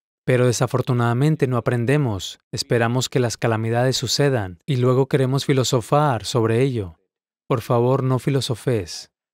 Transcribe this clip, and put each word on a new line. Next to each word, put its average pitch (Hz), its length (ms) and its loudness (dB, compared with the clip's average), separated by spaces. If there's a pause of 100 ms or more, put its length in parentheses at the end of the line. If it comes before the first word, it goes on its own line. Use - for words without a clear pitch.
(260)
Pero 123 200 4
desafortunadamente 123 1000 0
no 127 80 -2
aprendemos. 120 840 -2 (120)
Esperamos 120 560 0
que - 140 0
las 120 160 -2
calamidades 117 580 0
sucedan 113 680 -2
y 139 100 -2
luego 127 320 2
queremos 135 380 0
filosofar 131 800 0
sobre 113 380 0
ello. 113 360 -4 (480)
Por 127 140 -2
favor, 123 420 2
no 131 160 0
filosofes. 123 880 -4 (240)